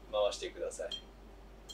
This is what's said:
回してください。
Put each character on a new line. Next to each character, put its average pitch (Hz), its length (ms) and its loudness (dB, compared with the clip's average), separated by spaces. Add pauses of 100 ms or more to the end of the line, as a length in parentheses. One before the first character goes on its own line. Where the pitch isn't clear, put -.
(120)
回 104 200 8
し - 60 -2
て 90 120 0
く - 100 -8
だ 82 120 2
さ 80 140 -2
い。 - 40 0 (840)